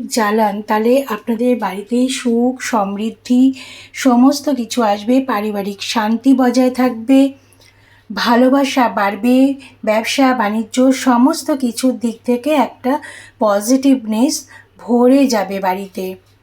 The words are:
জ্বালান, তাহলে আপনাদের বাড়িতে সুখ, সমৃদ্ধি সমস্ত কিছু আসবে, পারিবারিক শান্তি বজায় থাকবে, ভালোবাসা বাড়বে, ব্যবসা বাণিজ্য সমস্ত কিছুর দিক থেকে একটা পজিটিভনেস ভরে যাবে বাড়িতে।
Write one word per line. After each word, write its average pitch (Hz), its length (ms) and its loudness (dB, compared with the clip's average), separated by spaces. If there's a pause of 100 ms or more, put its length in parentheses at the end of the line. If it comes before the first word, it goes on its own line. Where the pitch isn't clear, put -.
জ্বালান, 214 540 0
তাহলে 220 320 0 (140)
আপনাদের 233 520 -2
বাড়িতে 202 380 -6 (120)
সুখ, 247 520 -2
সমৃদ্ধি 214 840 -2 (500)
সমস্ত 262 560 2
কিছু 240 340 -4
আসবে, 208 380 0
পারিবারিক 208 640 -6
শান্তি 226 500 0
বজায় 254 400 2
থাকবে, 247 460 2 (880)
ভালোবাসা 254 800 2
বাড়বে, 208 480 0 (460)
ব্যবসা 220 500 0
বাণিজ্য 220 440 -2 (240)
সমস্ত 262 540 2
কিছুর 254 440 -2
দিক 226 260 -4
থেকে 247 320 -2
একটা 247 360 -2 (460)
পজিটিভনেস 220 920 0 (460)
ভরে 247 480 4
যাবে 196 320 -4
বাড়িতে। 190 460 -6 (380)